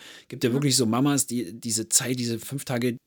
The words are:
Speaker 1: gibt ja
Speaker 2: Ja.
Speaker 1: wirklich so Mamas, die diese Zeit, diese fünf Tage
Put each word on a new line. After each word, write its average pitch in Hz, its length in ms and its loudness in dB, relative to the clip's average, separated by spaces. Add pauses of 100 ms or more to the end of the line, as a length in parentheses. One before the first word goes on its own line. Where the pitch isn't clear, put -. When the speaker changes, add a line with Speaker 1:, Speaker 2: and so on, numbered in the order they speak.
(280)
Speaker 1:
gibt 127 140 -10
ja 123 80 4
Speaker 2:
Ja. 123 40 0
Speaker 1:
wirklich 139 200 2
so 127 120 4
Mamas, 131 400 4
die 117 260 -4
diese 110 360 -4
Zeit, 127 300 2
diese 117 220 -2
fünf 139 240 -8
Tage 120 320 0 (100)